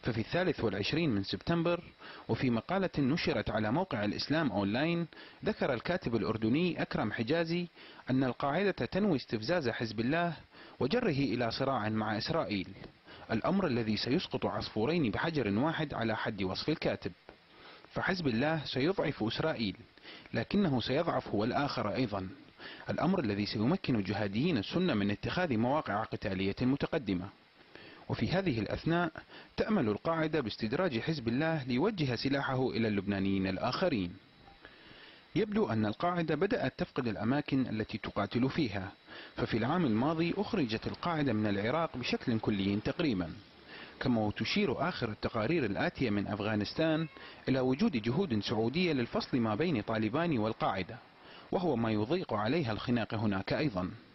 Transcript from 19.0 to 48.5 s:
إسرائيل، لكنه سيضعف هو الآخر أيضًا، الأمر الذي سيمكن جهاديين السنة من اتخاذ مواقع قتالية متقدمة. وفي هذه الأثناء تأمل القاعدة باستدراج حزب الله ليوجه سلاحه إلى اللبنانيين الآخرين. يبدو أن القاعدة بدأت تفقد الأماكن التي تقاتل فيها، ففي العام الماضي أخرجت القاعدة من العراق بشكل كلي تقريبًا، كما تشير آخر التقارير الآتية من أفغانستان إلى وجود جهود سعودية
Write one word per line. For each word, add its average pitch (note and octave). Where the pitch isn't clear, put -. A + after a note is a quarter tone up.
إسرائيل، A2+
لكنه D3
سيضعف C3
هو G#2
الآخر A#2
أيضًا، G2
الأمر D3+
الذي G#2
سيمكن A#2+
جهاديين G#2+
السنة E3
من G2+
اتخاذ A#2
مواقع A2+
قتالية G2
متقدمة. B2
وفي -
هذه E3+
الأثناء E3
تأمل F3+
القاعدة D#3+
باستدراج B2
حزب C#3
الله D3
ليوجه C3+
سلاحه C3
إلى A2+
اللبنانيين G2
الآخرين. G#2+
يبدو G3+
أن A2
القاعدة E3
بدأت F#3
تفقد C#3
الأماكن A#2+
التي A2
تقاتل A#2
فيها، G2+
ففي -
العام D3+
الماضي D#3+
أخرجت C#3
القاعدة D3
من G#2+
العراق A#2+
بشكل A#2+
كلي G2+
تقريبًا، A2
كما A2
تشير D#3+
آخر A#2
التقارير A#2
الآتية A#2+
من G2+
أفغانستان A2
إلى C3
وجود C3+
جهود A#2+
سعودية B2